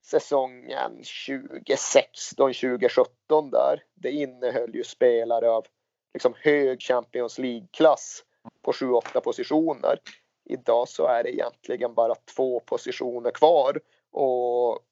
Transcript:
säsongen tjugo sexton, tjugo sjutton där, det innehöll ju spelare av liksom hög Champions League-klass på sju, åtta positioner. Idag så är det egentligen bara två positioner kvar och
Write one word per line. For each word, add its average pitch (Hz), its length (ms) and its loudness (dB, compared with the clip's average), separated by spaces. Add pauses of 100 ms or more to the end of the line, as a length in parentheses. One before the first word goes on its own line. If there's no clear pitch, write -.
säsongen 127 1000 -4
tjugo 135 720 -8
sexton, - 760 0
tjugo 123 360 0
sjutton 143 600 0
där, 139 320 0 (120)
det - 160 -6
innehöll 123 640 -4
ju 123 100 -6
spelare 117 680 2
av 113 160 0 (480)
liksom 120 220 0
hög 143 460 2
Champions 123 560 -4
League-klass 123 880 0 (380)
på 135 100 -2
sju, 131 180 -4
åtta 123 300 2
positioner. 147 800 -2 (440)
Idag 120 440 0
så - 180 -2
är 120 160 2
det 123 120 -4
egentligen 120 600 -6
bara 117 200 2
två 127 460 -4
positioner 123 680 -6
kvar 147 500 4 (300)
och 123 680 -2 (120)